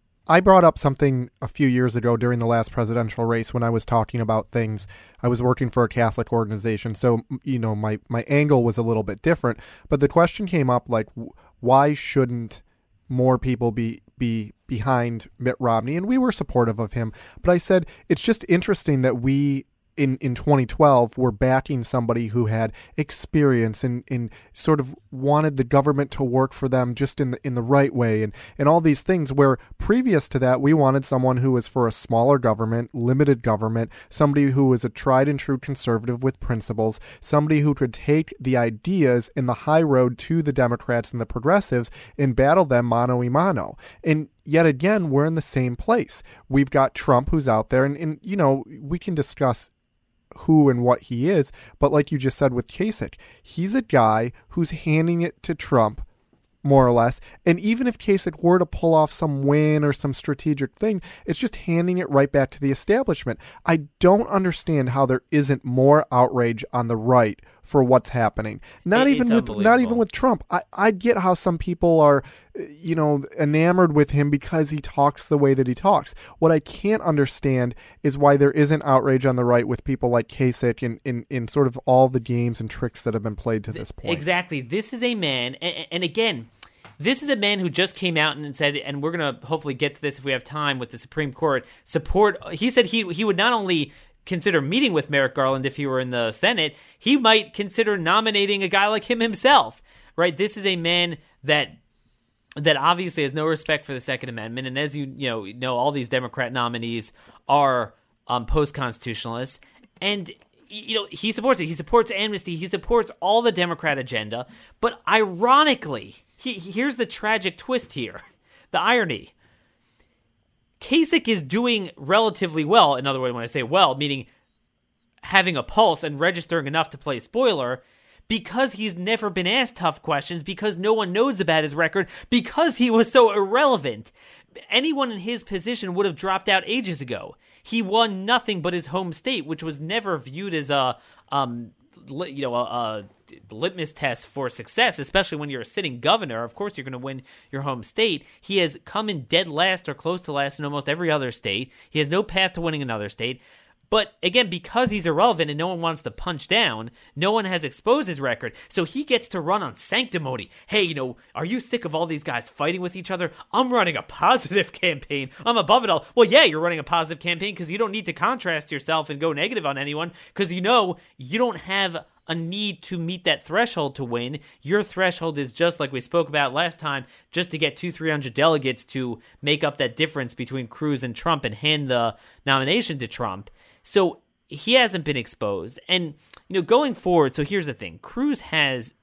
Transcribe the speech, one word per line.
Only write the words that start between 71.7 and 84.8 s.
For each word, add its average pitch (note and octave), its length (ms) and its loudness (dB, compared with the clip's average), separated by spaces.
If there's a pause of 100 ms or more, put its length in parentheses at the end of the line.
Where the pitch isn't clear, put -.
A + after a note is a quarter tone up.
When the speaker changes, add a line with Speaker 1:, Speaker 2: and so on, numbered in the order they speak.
Speaker 1:
are, C#3+ 240 6 (340)
uh, - 60 -8 (180)
you E3 140 -2
know, D3 300 0 (120)
enamored D#3+ 560 4
with D3 180 4
him C#3+ 180 2
because D3 400 0
he D3+ 100 -4
talks - 480 0
the D3+ 100 2
way C#3 160 6
that C3 140 2
he B2+ 80 0
talks. - 400 0 (240)
What E3 120 4
I D#3 100 2
can't - 400 -2
understand C3 720 0 (280)
is C#3 140 0
why C#3+ 200 6
there C#3+ 140 6
isn't D3+ 340 2
outrage C3 400 4
on C3 100 2
the B2 80 0
right A#2+ 240 4
with A#2+ 160 -4
people C3 260 -2
like A#2+ 200 0
Kasich B2 520 0
and, A#2 240 -6
and, A#2+ 240 -6
and B2 200 -6
sort C#3 180 2
of A#2+ 180 -6
all C3 220 6
the B2+ 140 -2
games A#2+ 400 -2
and A2 80 -8
tricks - 340 -8
that A2+ 100 -2
have G#2+ 100 -4
been G#2+ 120 -6
played A2 300 -4
to A2+ 80 -8
Speaker 2:
Th-, - 80 -10
Speaker 1:
this G#2 100 -12
point. - 220 -6
Speaker 2:
exactly. E3+ 480 -4
This F3+ 320 -6